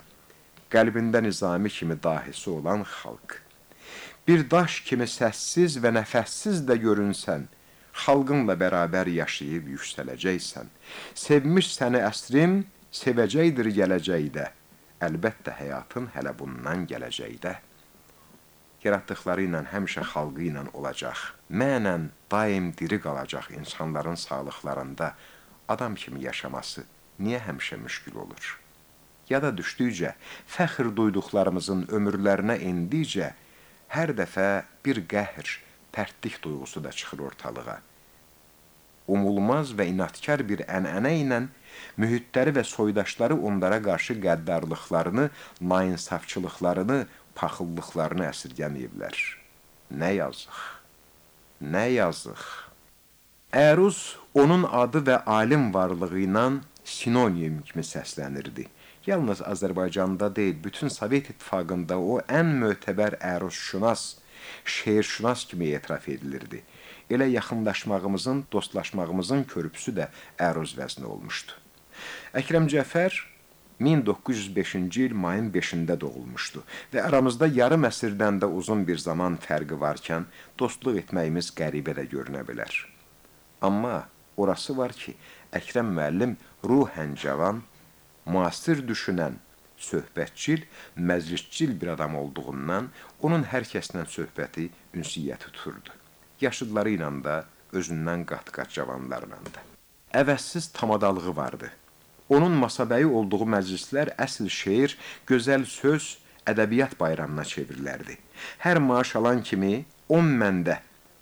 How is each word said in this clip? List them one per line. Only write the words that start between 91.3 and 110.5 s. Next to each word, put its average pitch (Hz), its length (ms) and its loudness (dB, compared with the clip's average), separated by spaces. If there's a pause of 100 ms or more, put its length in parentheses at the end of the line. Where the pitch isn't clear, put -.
bir 87 180 -4
adam 76 180 -2
olduğundan 71 760 -4 (300)
onun 156 240 2
hər 123 240 -4
kəslə 87 380 -6
söhbəti 80 640 -8 (240)
ünsiyyəti 76 560 -8
tuturdu. - 400 -14 (500)
Yaşıdları 110 560 0
ilə 78 140 -2 (120)
də, 76 220 -4 (280)
özündən 85 540 -2
qat-qat - 440 -8
cavanlarla 64 680 -8 (160)
da. - 80 -16 (520)
Əvəzsiz 143 580 2
tamadalığı 98 640 2
vardı. 65 340 -6 (580)
Onun 160 280 8
masabəyi 120 480 2
olduğu 110 400 2
məclislər 104 720 0
əsl 117 320 -2
şeir, 120 480 2 (320)
gözəl 131 400 4
söz, - 500 0 (280)
ədəbiyyat 110 540 2
bayramına 78 440 0
çevrilərdi. 69 720 -8 (480)
Hər 170 160 6
maaş 127 360 4
alan 120 260 6
kimi 101 420 2 (240)
on 160 320 6
məndə, 90 380 2 (440)